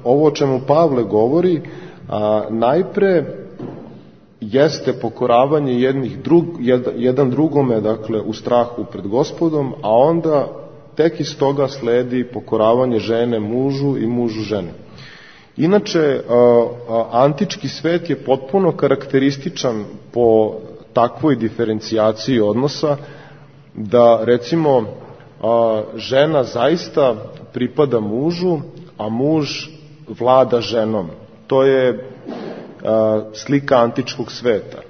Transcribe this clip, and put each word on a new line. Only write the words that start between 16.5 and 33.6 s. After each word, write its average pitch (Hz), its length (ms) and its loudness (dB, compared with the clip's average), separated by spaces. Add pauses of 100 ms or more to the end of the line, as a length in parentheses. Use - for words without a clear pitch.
a, 113 220 -2
antički 143 560 0
svet 170 420 -4
je 135 140 -4
potpuno 165 480 0
karakterističan 135 1120 -2 (280)
po 110 400 4 (400)
takvoj 123 420 2
diferencijaciji 110 1040 0
odnosa, 135 580 0 (760)
da, 117 500 4
recimo, 123 600 2 (580)
a, 113 420 2 (120)
žena 135 480 2
zaista 135 720 0 (380)
pripada 123 460 0
mužu, 156 600 -2 (380)
a 107 120 -8
muž 139 580 -2 (520)
vlada 120 420 4
ženom. 110 480 -2 (380)
To 135 160 2
je, 131 480 2 (720)
a, 110 380 0 (120)
slika 139 420 -2